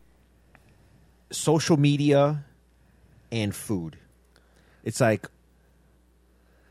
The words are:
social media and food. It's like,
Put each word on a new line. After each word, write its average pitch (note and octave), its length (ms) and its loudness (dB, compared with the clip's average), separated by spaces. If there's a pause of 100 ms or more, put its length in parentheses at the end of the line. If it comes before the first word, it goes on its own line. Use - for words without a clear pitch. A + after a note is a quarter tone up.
(1300)
social D#3+ 460 0
media C#3+ 680 2 (880)
and G#2+ 220 -2
food. E2+ 420 -8 (880)
It's - 160 -6
like, A2 260 0 (1400)